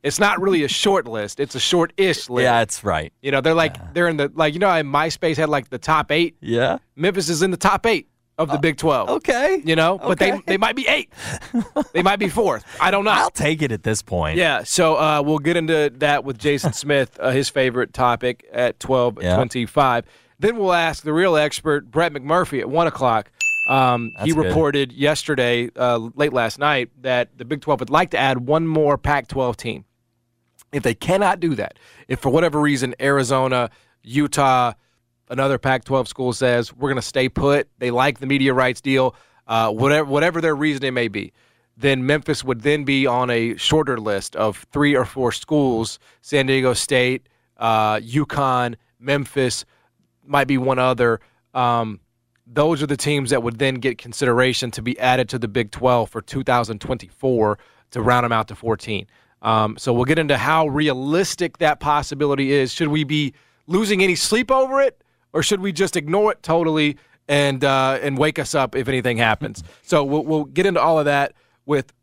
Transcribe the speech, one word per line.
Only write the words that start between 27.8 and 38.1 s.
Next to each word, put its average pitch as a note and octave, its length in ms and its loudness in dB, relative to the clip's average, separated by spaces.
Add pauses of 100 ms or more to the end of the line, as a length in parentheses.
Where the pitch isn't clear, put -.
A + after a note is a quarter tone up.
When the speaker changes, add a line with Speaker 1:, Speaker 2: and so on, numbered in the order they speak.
Speaker 1:
would A#2 80 -8
like D#3+ 220 2
to - 60 -2
add B2+ 300 0
one D#3+ 180 2
more D3+ 320 2
Pac-twelve C3+ 600 -2
team. - 280 -10 (840)
If C#3+ 120 -4
they A#2+ 120 0
cannot F#3 440 0
do E3 160 -2
that, - 220 -8 (300)
if B2+ 120 -4
for C#3 100 -2
whatever D3+ 300 2
reason C3+ 420 0
Arizona, C3 680 2 (320)
Utah, C3 720 2 (560)
another C3+ 280 0
Pac-twelve C3 500 -2
school B2+ 260 -4
says, A#2+ 400 0
"We're C3+ 160 -4
gonna C3+ 120 -2
stay C3 280 -2
put," C#3+ 380 0 (120)
they B2 120 -2
like B2+ 280 0